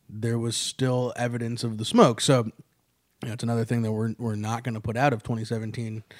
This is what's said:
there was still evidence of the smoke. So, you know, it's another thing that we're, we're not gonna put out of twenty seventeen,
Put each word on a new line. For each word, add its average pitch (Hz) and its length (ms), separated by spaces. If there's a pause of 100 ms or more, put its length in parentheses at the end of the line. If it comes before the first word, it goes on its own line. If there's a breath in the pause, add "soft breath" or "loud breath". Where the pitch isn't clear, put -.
there 117 300
was 117 180
still 127 580
evidence 120 480
of 113 140
the 110 80
smoke. 175 360
So, 127 240 (800)
you 127 40
know, 110 60
it's 117 100
another 117 220
thing 120 180
that 110 80
we're, 110 260
we're 113 180
not 113 280
gonna 110 180
put 113 160
out 135 160
of 113 100
twenty 113 220
seventeen, 110 580 (160 soft breath)